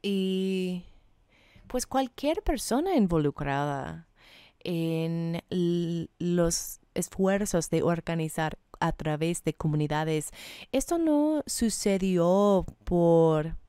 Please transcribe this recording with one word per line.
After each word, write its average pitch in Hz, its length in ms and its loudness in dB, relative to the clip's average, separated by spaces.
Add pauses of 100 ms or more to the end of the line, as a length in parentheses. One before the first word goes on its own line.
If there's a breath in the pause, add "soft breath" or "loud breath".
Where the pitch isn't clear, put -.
Y, 190 800 -2 (800 soft breath)
pues, 254 200 -4
cualquier 269 560 -2
persona 320 540 0
involucrada 147 1120 0 (520 loud breath)
en 165 880 -2
l-, 170 580 0 (100)
los 175 600 0 (140)
esfuerzos 190 760 0
de 160 140 0
organizar 165 760 -2 (220)
a 160 120 0
través 156 520 -4
de 156 80 0
comunidades. 151 760 -2 (420 loud breath)
Esto 269 240 -2
no 302 480 2
sucedió 190 1200 2 (200)
por 165 760 4 (100)